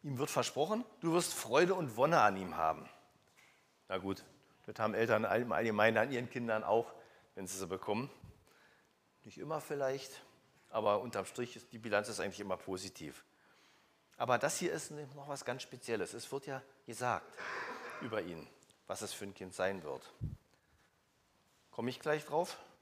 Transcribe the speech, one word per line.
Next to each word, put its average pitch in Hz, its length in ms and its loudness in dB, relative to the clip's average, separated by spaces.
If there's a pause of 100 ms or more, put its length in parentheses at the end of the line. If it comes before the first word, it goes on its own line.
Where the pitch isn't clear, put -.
Ihm 139 140 -4
wird 143 120 0
versprochen, 165 540 2 (160)
du 165 120 0
wirst 170 220 2
Freude 165 400 6
und 147 220 -2
Wonne 147 240 8
an 104 160 8
ihm 90 200 -4
haben. 80 320 0 (1000)
Na 95 100 -2
gut, 95 260 -4 (420)
das 107 120 -12
haben 107 160 2
Eltern 113 300 6
all-, 104 180 2
im 113 100 -2
Allgemeinen 110 460 6
an 123 140 4
ihren 123 180 -2
Kindern 113 340 -2
auch, 113 280 2 (420)
wenn 98 120 -8
sie 92 120 -8
sie 95 80 -4
bekommen. 104 440 -4 (1120)
Nicht 107 140 -18
immer 151 220 -4
vielleicht, 139 500 -2 (600)
aber 107 300 4
unterm 107 260 -4
Strich - 280 -6
ist - 180 -18
die 117 60 -12
Bilanz 107 300 2
ist 107 100 -6
eigentlich 95 220 -4
immer 98 160 -2
positiv. 90 680 -8 (920)
Aber 123 220 4
das 147 200 0
hier 170 140 0
ist - 180 -6
noch 143 380 -12
was 139 160 -6
ganz 127 180 -4
Spezielles. 113 520 -4
Es 113 180 -10
wird 139 140 -6
ja 135 160 -8 (240)
gesagt 117 400 -2 (720)
über 107 220 -2
ihn, 82 260 -8 (400)
was 98 140 -6
es 104 100 -6
für - 120 -8
ein 98 100 -10
Kind 92 200 -12
sein 95 300 -2
wird. 67 180 -8 (1700)
Komme 117 200 -4
ich 123 100 -10
gleich 151 240 0
drauf. 156 320 -2 (240)